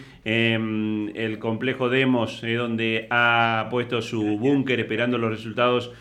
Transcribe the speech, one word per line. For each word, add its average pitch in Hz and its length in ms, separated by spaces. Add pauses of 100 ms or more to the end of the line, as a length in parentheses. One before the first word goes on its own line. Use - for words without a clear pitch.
(240)
en 110 920
el 110 220
complejo 123 520
Demos, 127 540
eh, 117 100
donde 113 560
ha 117 600
puesto 120 320
su 107 360
búnker 127 420
esperando 113 380
los 117 140
resultados, 117 680